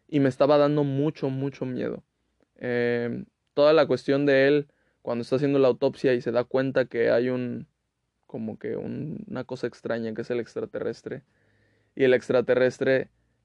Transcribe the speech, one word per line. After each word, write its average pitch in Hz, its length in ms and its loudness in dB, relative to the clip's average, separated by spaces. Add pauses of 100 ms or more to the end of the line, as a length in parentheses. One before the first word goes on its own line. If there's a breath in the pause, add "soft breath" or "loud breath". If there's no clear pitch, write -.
Y 151 100 0
me 135 100 4
estaba 143 280 4
dando 147 260 2
mucho, 143 460 -2
mucho 135 360 -6
miedo. 123 380 -8 (520)
Em, 120 720 -4 (280)
toda 147 200 4
la 151 120 6
cuestión 139 400 0
de 135 220 6
él, 143 200 2 (340)
cuando 120 200 -6
está 123 140 -2
haciendo 139 240 2
la 135 80 4
autopsia 127 460 0
y 123 80 0
se 120 100 -4
da 120 120 0
cuenta 131 420 -2
que 117 260 0
hay 123 180 2
un, 123 380 -6 (580)
como 110 320 -10
que 113 180 -8
un, 120 520 -10
una 127 160 -10
cosa 127 240 -8
extraña 117 460 -6
que 117 100 -8
es - 80 -10
el 120 80 -2
extraterrestre. 113 840 -8 (720)
Y 135 80 0
el 127 100 8
extraterrestre, 127 960 2 (360)